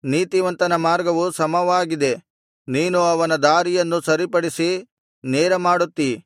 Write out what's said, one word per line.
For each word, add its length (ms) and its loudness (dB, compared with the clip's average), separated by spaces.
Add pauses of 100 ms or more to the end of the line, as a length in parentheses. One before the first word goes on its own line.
ನೀತಿವಂತನ 720 0
ಮಾರ್ಗವು 560 0
ಸಮವಾಗಿದೆ, 800 0 (540)
ನೀನು 360 0
ಅವನ 320 2
ದಾರಿಯನ್ನು 680 2
ಸರಿಪಡಿಸಿ 680 -2 (540)
ನೇರ 340 0
ಮಾಡುತ್ತೀ. 520 0 (160)